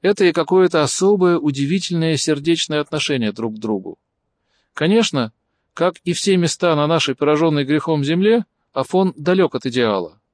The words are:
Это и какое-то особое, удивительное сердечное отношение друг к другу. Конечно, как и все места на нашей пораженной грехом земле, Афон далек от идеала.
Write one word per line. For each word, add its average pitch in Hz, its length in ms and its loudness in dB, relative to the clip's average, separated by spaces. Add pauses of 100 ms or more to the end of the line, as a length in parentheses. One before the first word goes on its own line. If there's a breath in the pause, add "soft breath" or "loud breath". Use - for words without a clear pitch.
Это 202 240 2
и 170 60 4
какое-то 175 500 2
особое, 180 560 2
удивительное 156 800 -2
сердечное 151 640 -2
отношение 139 500 -2
друг 107 240 -6
к 107 40 -14
другу. 98 400 -6 (720)
Конечно, 156 580 0 (420)
как 180 300 -2
и 180 100 -4
все 190 240 0
места 170 380 0
на 147 120 0
нашей 160 280 0
пораженной 151 500 2
грехом 147 380 -2
земле, 196 420 2 (280)
Афон 185 420 0
далек 175 400 0
от 127 100 -6
идеала. 110 540 -2 (140)